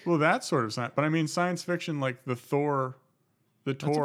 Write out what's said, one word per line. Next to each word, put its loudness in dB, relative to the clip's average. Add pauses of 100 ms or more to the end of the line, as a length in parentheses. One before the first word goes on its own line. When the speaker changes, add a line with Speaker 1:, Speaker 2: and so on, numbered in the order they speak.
Speaker 1:
Well, 4
that 2
sort 0
of -4
sci-, -4
but 2
I 2
mean, 2
science -2
fiction, -4
like -4
the -2
Thor, -2 (640)
the -2
Speaker 2:
That's -8
more 2 (120)